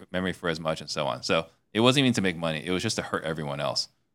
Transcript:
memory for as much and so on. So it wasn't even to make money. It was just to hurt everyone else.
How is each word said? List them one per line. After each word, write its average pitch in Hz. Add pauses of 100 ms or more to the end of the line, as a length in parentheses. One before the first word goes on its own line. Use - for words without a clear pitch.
(100)
memory 92
for 87
as 82
much 80
and 76
so 76
on. 64
So 82 (260)
it 107
wasn't 131
even 127
to 107
make 95
money. 80
It 82
was 90
just 110
to -
hurt -
everyone 76
else. 67 (260)